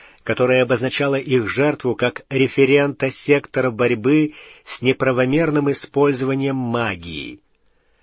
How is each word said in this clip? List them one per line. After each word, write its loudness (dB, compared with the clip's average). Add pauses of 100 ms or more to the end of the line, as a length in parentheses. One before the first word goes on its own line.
(240)
которая 2
обозначала 0
их 0
жертву -2
как -4
референта 2
сектора 0
борьбы 0 (300)
с -10
неправомерным 0
использованием -2
магии. -6 (640)